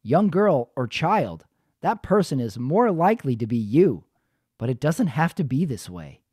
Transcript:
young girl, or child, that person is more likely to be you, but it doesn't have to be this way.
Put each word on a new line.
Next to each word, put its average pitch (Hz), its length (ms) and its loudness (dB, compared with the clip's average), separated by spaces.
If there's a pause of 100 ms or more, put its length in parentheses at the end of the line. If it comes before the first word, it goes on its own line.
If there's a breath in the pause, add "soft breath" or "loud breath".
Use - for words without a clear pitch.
young 175 260 2
girl, 175 480 2
or 123 100 -2
child, 147 600 -2 (340)
that 208 220 -2
person 165 360 0
is 117 200 -6
more 185 340 0
likely 165 440 0
to 113 100 -4
be 117 100 -2
you, 113 480 2 (540)
but 117 100 -6
it 127 100 -4
doesn't 170 300 0
have 151 280 0
to 175 80 -2
be 131 200 0
this 120 240 -8
way. 80 320 -16 (120)